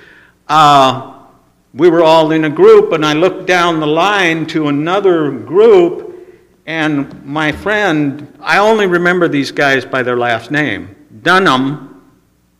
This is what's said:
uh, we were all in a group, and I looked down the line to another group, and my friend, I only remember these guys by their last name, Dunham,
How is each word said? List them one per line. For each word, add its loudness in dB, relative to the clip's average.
uh, 2
we 2
were 2
all 4
in 0
a -2
group, 4
and -2
I 0
looked -2
down 0
the -4
line -2
to -4
another 0
group, 0
and -6
my -6
friend, -4
I -2
only 2
remember 0
these -4
guys -2
by -4
their -2
last -4
name, -6
Dunham, -2